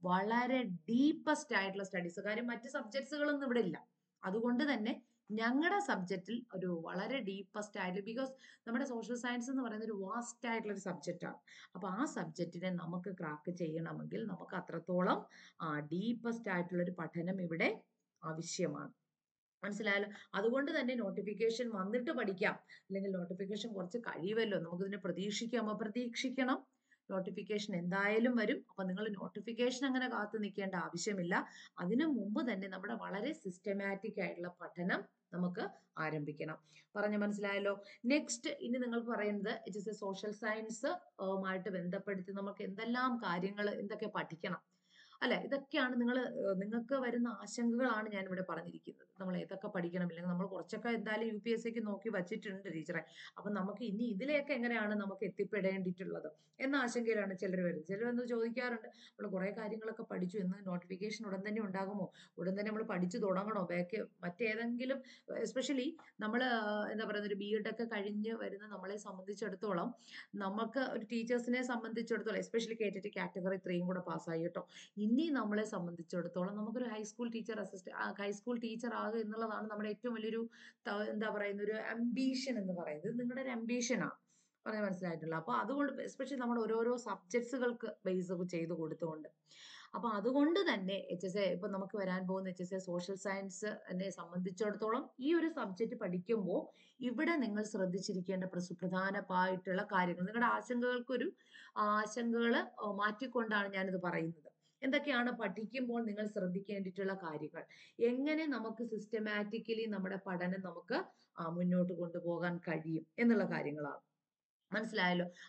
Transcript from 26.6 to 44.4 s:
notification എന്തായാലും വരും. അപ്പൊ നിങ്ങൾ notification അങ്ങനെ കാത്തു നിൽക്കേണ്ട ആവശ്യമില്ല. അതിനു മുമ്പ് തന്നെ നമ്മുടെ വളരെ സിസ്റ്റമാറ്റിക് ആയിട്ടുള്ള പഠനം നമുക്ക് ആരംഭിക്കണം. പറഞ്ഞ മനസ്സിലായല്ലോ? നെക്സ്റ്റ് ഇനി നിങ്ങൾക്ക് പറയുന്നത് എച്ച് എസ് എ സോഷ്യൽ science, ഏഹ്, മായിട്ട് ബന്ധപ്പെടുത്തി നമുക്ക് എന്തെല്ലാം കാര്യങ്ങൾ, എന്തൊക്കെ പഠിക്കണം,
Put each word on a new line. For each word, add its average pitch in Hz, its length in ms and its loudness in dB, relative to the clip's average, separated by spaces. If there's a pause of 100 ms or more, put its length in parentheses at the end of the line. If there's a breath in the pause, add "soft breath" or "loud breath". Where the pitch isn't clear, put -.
notification 196 640 0
എന്തായാലും 202 600 4
വരും. 233 340 2
അപ്പൊ 190 140 -4
നിങ്ങൾ 190 260 0
notification 233 760 -2
അങ്ങനെ 254 240 2
കാത്തു 220 280 0
നിൽക്കേണ്ട 196 380 -2
ആവശ്യമില്ല. 175 720 0 (320 loud breath)
അതിനു 220 260 4
മുമ്പ് 233 480 2
തന്നെ 196 140 -2
നമ്മുടെ 190 260 -6
വളരെ 208 400 -2
സിസ്റ്റമാറ്റിക് 196 880 -2
ആയിട്ടുള്ള 175 400 -4
പഠനം 180 420 0 (300)
നമുക്ക് 180 340 0 (300 loud breath)
ആരംഭിക്കണം. 156 600 -2 (380 loud breath)
പറഞ്ഞ 208 200 4
മനസ്സിലായല്ലോ? 202 680 2 (220 loud breath)
നെക്സ്റ്റ് 294 440 2
ഇനി 247 280 -2
നിങ്ങൾക്ക് 233 300 0
പറയുന്നത് 208 420 0
എച്ച് 214 300 -6
എസ് 196 100 -6
എ 208 40 -4
സോഷ്യൽ 202 380 -4
science, 220 540 -2 (360)
ഏഹ്, 190 200 0
മായിട്ട് 190 280 -2
ബന്ധപ്പെടുത്തി 185 600 -2
നമുക്ക് 196 320 -4
എന്തെല്ലാം 233 540 0
കാര്യങ്ങൾ, 202 520 0
എന്തൊക്കെ 208 460 -4
പഠിക്കണം, 170 460 -4 (600 loud breath)